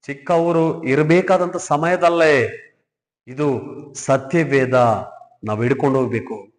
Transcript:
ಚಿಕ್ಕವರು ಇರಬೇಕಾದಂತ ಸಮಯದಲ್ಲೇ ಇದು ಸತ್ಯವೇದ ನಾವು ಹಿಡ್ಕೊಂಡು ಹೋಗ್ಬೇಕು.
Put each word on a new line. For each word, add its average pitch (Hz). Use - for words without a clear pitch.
ಚಿಕ್ಕವರು 165
ಇರಬೇಕಾದಂತ 175
ಸಮಯದಲ್ಲೇ 165
ಇದು 131
ಸತ್ಯವೇದ 135
ನಾವು 107
ಹಿಡ್ಕೊಂಡು 135
ಹೋಗ್ಬೇಕು. 110